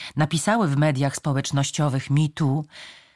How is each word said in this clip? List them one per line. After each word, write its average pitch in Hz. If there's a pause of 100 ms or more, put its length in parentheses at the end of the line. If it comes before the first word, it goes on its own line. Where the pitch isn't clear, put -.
(160)
napisały 170
w 139
mediach 139
społecznościowych 139
„me 147
too”, 147 (520)